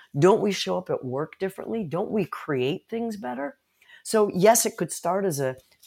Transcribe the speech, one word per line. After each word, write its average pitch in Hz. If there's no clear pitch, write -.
Don't 185
we 202
show 180
up 180
at -
work 135
differently? 208
Don't 165
we 196
create -
things 226
better? 247
So 214
yes, 214
it 214
could 170
start 190
as 151
a 131